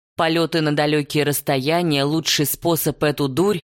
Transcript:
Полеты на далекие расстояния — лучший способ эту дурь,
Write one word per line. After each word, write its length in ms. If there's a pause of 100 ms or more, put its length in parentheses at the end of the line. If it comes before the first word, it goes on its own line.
(180)
Полеты 440
на 120
далекие 480
расстояния — 840
лучший 400
способ 600
эту 240
дурь, 320 (140)